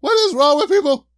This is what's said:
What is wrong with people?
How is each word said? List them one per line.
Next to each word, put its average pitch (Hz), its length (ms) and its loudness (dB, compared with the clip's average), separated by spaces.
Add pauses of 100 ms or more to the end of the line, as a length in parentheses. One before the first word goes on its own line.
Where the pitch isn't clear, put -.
What 427 160 -2 (120)
is 370 60 -4
wrong 285 240 2
with 359 120 -2
people? 294 360 0 (120)